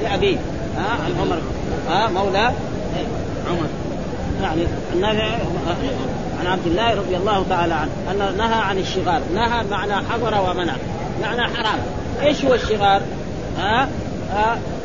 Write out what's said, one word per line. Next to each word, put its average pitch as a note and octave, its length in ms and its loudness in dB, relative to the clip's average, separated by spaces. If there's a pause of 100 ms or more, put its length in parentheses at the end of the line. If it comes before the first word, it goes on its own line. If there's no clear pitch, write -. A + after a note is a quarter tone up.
لأبيه، G3 340 2 (400)
ها؟ F3+ 120 -2 (160)
عن F3 60 -2 (100)
عمر، F#3 200 0 (480)
ها؟ G3 180 2
مولى G3 440 2 (1000)
عمر، E3+ 180 0 (720)
يعني E3 200 0 (320)
النافع G#3 300 2 (1160)
عن E3 80 -2
عبد F3+ 200 0
الله G#3+ 260 4
رضي F#3 240 0
الله F#3+ 320 2
تعالى E3+ 240 2
عنه D#3 160 0 (220)
أنه G3 200 0
نهى A3+ 300 2
عن G3 160 0
الشغار. F3 440 0 (140)
نهى A#3 360 2
معنى G3+ 220 -2
حظر G#3 560 2
ومنع، F3 240 0 (480)
معنى A3 200 0
حرام. A3 380 0 (420)
إيش C#4+ 240 4
هو C4 80 6
الشغار؟ G3+ 480 4 (560)
ها؟ A3 300 2 (460)
ها؟ A3 240 2 (260)